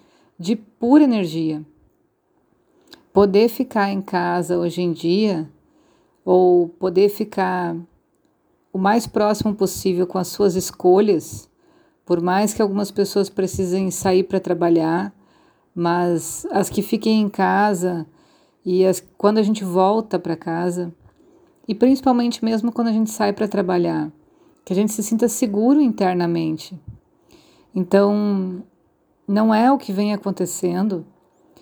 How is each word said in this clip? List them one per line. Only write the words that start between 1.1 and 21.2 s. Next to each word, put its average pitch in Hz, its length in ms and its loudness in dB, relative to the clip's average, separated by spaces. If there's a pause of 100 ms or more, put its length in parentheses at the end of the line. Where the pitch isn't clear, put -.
Poder 202 340 4
ficar 226 440 -2
em 196 100 -6
casa 175 560 -2
hoje 170 240 -4
em 175 100 0
dia, 170 580 -2 (760)
ou 180 420 4
poder 185 400 0
ficar 185 640 -4 (1000)
o 190 40 -4
mais 202 300 2
próximo 208 480 0
possível 190 500 -2
com 185 120 -6
as 180 100 -4
suas 196 280 0
escolhas, 185 960 0 (560)
por 175 140 0
mais 196 340 0
que - 80 -2
algumas 202 300 -2
pessoas 196 380 -2
precisem 190 600 -2
sair 185 340 0
pra 190 140 -4
trabalhar, 170 800 0 (580)
mas 175 800 -2
as 180 180 -2
que - 120 -4
fiquem 220 400 0
em 202 80 0
casa 185 760 0 (600)
e 185 200 2
as, 185 160 2 (160)
quando 214 200 2
a 220 60 4
gente 214 200 -2
volta 190 560 0
pra 165 160 -6
casa, 175 580 -6 (720)